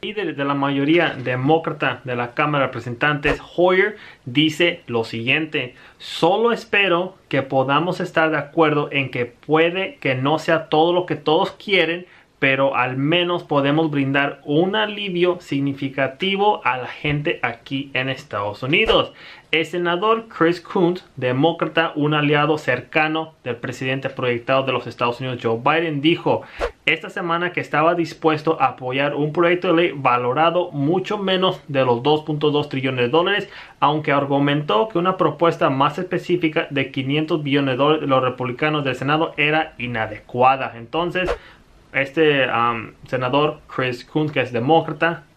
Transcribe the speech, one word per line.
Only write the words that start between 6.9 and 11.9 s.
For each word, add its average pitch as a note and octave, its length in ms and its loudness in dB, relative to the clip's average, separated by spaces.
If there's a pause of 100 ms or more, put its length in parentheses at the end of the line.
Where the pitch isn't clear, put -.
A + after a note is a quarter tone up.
que C3+ 140 -2
podamos C#3+ 580 0
estar D#3+ 300 0
de D#3 60 -2
acuerdo D3 560 2
en C3+ 180 -2
que B2 160 -4
puede F3 720 0
que C3+ 140 0
no C#3 240 0
sea D#3+ 300 0
todo D#3+ 240 4
lo F3+ 140 0
que D#3 100 -4
todos F3+ 360 2
quieren, F3+ 540 0 (320)